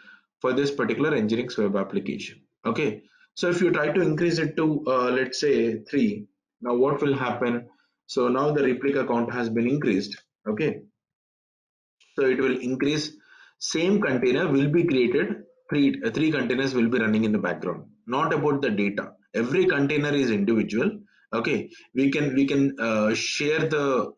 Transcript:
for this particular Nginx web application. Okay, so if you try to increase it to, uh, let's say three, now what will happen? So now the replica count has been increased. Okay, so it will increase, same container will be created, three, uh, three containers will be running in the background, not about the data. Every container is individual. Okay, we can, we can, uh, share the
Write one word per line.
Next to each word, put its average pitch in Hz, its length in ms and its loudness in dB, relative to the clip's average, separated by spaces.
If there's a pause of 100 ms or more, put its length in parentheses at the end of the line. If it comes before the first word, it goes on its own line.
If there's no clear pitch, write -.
(420)
for 127 100 0
this 139 200 0
particular 123 400 -2
Nginx 117 460 -2
web 101 180 0
application. - 640 -6 (240)
Okay, 175 380 -2 (320)
so 180 140 -2
if 175 120 0
you 170 100 4
try 151 220 0
to 190 80 2
increase 160 380 0
it 151 180 -2
to, 156 300 0
uh, 127 240 2
let's 127 280 -2
say 117 440 0
three, 107 420 -2 (360)
now 120 120 -2
what 135 280 2
will 143 140 2
happen? 120 540 -4 (380)
So 123 200 0
now 135 240 2
the 147 120 2
replica 131 420 0
count 117 260 -2
has 120 160 -2
been 117 200 0
increased. 123 520 0 (280)
Okay, 110 340 -4 (1300)
so 139 100 2
it 131 140 2
will 127 200 0
increase, 139 520 -2 (480)
same 180 420 0
container 131 460 0
will 143 220 2
be 165 160 2
created, 143 580 0 (260)
three, 143 340 2
uh, 120 60 -2
three 147 220 0
containers 127 420 -2
will 117 160 2
be 120 80 0
running 110 280 2
in 107 60 0
the 107 60 0
background, 87 480 -4 (220)
not 151 260 0
about 143 300 0
the 123 80 2
data. 101 400 -2 (240)
Every 139 320 2
container 147 460 2
is 135 180 2
individual. 110 680 0 (340)
Okay, 117 380 -2 (240)
we 135 160 4
can, 143 240 0
we 139 100 4
can, 139 340 2
uh, 110 360 2
share 151 520 -2
the 139 500 0